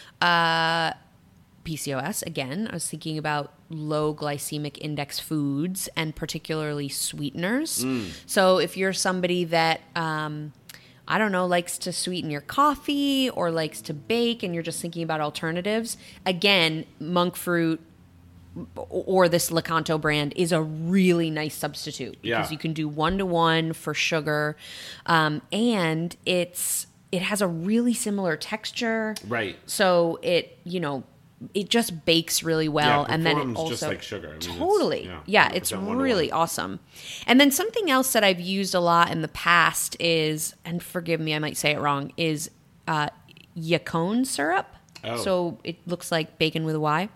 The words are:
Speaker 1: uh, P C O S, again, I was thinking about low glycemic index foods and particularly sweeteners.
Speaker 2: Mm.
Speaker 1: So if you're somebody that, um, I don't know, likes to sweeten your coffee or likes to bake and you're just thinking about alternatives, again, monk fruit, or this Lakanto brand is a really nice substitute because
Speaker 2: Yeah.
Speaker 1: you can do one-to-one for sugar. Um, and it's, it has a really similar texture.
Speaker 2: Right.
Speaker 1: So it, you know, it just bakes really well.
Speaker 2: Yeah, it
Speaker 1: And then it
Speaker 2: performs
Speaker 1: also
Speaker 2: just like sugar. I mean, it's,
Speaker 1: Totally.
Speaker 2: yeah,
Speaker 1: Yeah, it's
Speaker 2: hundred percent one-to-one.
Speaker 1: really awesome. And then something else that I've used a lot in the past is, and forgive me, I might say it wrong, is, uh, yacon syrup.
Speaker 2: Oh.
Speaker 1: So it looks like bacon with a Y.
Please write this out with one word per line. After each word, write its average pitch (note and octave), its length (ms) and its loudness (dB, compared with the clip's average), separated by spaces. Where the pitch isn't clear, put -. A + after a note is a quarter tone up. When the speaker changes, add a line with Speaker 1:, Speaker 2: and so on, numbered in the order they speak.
Speaker 1:
uh, E3 720 4
P D#3+ 140 -6
C C#3 160 -4
O C3 60 -2
S, D#3 240 -6
again, D#3 460 -6
I - 40 -8
was E3 160 -6
thinking D#3 280 -6
about D3 360 -4
low D3+ 440 -2
glycemic D3 680 -6
index D3 400 -6
foods D3+ 760 -2
and D#3 200 -4
particularly D3+ 720 -6
sweeteners. E3 960 -4
Speaker 2:
Mm. B2 240 -2
Speaker 1:
So F#3 320 4
if E3+ 180 0
you're F#3+ 180 0
somebody F3+ 520 0
that, D#3+ 340 2
um, D3+ 560 -4
I E3 100 0
don't G#3 140 2
know, F#3 140 2
likes F3 340 0
to F3+ 140 -6
sweeten F3+ 360 -4
your D3 120 -4
coffee C#4 880 2
or F3 220 0
likes D#3+ 320 -2
to D#3+ 100 -8
bake A#3 500 -2
and F3+ 100 -4
you're E3 100 -4
just E3 180 -6
thinking E3+ 220 -6
about D#3+ 180 -2
alternatives, F3 760 -2
again, E3+ 600 4
monk F3 360 2
fruit, E3 440 0
or F#3 540 2
this E3 200 2
Lakanto D#3+ 500 0
brand D3+ 360 0
is E3+ 160 2
a D#3+ 100 2
really E3+ 680 2
nice D#3 260 -4
substitute C#3+ 640 -8
because A2 260 0
Speaker 2:
Yeah. - 40 -6
Speaker 1:
you D#3+ 60 -8
can D#3+ 160 -4
do D3+ 140 -4
one-to-one E3 840 2
for D#3 200 -6
sugar. D3+ 640 0
Um, D#3 360 4
and F3 600 0
it's, - 640 -2
it F#3 100 -2
has G3 200 -2
a G3 60 2
really G#3 460 0
similar G3+ 420 -2
texture. A3 800 -4
Speaker 2:
Right. G#2+ 380 -4
Speaker 1:
So F3 560 4
it, - 440 0
you F3+ 160 -6
know, C#3+ 220 -4
it G3 160 -2
just A3+ 360 0
bakes E3 380 2
really D#3+ 260 2
well. D3 320 4
Speaker 2:
Yeah, - 100 -2
it - 40 2
Speaker 1:
And D#3+ 100 2
then E3 120 4
it - 20 2
Speaker 2:
performs C3 180 -2
Speaker 1:
also D#3+ 140 -2
Speaker 2:
just A#2+ 120 -4
like D3 200 -4
sugar. F#2 240 -10
I D2+ 40 -12
mean, D#2 60 -14
it's, E2+ 100 -8
Speaker 1:
Totally. C4 580 2
Speaker 2:
yeah, F#2 200 -10
Speaker 1:
Yeah, F#3 200 6
it's - 60 0
Speaker 2:
hundred - 100 0
percent G#3 220 -4
one-to-one. A#3 200 -2
Speaker 1:
really G3+ 280 2
awesome. D#3 480 -2
And B3+ 140 6
then C#4+ 120 8
something G4 380 0
else C4 240 2
that A3 100 4
I've F#3+ 160 4
used F#3+ 360 -2
a F3+ 40 4
lot E3+ 320 4
in E3 100 -2
the D#3 80 -4
past - 720 2
is, D#3 560 0
and E3+ 180 -6
forgive E3+ 360 -4
me, D#3 140 -2
I D3+ 60 0
might D3+ 180 -4
say D3+ 140 2
it D3 80 0
wrong, C#3+ 380 -2
is, D#3 340 -2
uh, D3+ 200 0
yacon E3+ 680 0
syrup. D#4 420 -2
Speaker 2:
Oh. A#2 140 -6
Speaker 1:
So F3+ 460 0
it E3+ 140 -8
looks F3 240 -6
like D#3+ 260 -2
bacon D#3+ 260 0
with D#3 120 0
a D#3 40 0
Y. D#3 360 0